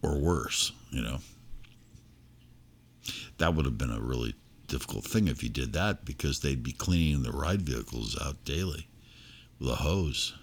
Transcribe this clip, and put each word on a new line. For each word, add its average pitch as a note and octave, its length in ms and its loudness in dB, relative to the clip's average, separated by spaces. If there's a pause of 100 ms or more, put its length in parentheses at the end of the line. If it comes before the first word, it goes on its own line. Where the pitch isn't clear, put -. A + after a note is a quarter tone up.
or, D2 80 4
or D2 80 4
worse, D2+ 540 2 (180)
you B1+ 100 0
know. A#1 180 -2 (2250)
That E2 160 4
would D#2 100 4
have B1 140 0
been A#1+ 140 0
a A1 80 -2
really A#1+ 340 -2 (320)
difficult - 380 -4
thing G#2+ 240 4
if B1+ 160 -2
you A#1+ 40 0
did A#1+ 260 -2
that, F#2+ 300 0
because C#2 360 -2
they'd C2+ 240 0
be B1+ 80 -4
cleaning D#2+ 500 4
the A#1 100 0
ride D#2+ 300 0
vehicles A#1 580 -4
out C#2 240 -6
daily D#2+ 440 -2 (720)
with B1+ 120 -2
a A#1+ 60 0
hose. D#2 680 0